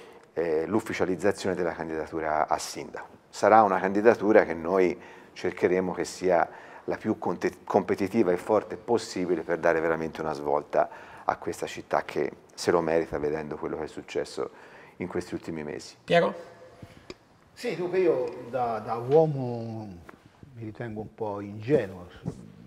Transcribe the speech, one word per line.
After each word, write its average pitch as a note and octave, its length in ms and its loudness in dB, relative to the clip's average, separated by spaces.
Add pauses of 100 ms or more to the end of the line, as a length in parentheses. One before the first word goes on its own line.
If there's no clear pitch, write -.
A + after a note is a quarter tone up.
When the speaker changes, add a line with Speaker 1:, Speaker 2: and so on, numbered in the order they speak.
(320)
Speaker 1:
eh, D#2+ 340 -2
l'ufficializzazione F#2 880 -2
della E2+ 180 -2
candidatura D#2 760 -2
a D2+ 100 0
sindaco. - 500 -12 (200)
Sarà A2+ 340 8
una F#2+ 160 4
candidatura G2+ 680 6
che E2 100 -4
noi E2+ 440 2 (360)
cercheremo F#2 580 0
che E2 120 -4
sia F2 440 2 (360)
la - 120 -4
più G#2+ 220 -2
conte-, F2+ 440 -2
competitiva G2 680 2
e F2+ 60 0
forte G2+ 380 0
possibile F2+ 680 -2
per E2+ 160 -2
dare D#2+ 220 2
veramente D#2+ 420 -2
una D#2 100 -4
svolta D2 560 0 (360)
a - 120 0
questa - 300 -8
città - 360 -4
che - 300 -4 (220)
se - 160 -2
lo E2+ 100 6
merita D#2+ 380 0
vedendo D2+ 380 -4
quello D2 200 -6
che D#2 80 -6
è D2+ 40 -8
successo - 640 -8 (460)
in F2+ 120 -8
questi - 260 -6
ultimi D#2+ 300 -8
mesi. - 400 -12
Speaker 2:
Piero? E3+ 300 2 (1160)
Speaker 3:
Sì, A3+ 240 -6
dunque F3+ 220 -2
io C3 520 2
da, A#2 280 -2
da A2+ 180 -6
uomo B2 880 2 (680)
mi A#2 100 -12
ritengo A2 360 -10
un - 140 -12
po' G2+ 260 -6
ingenuo G2+ 680 -2 (120)
su, - 120 -8 (340)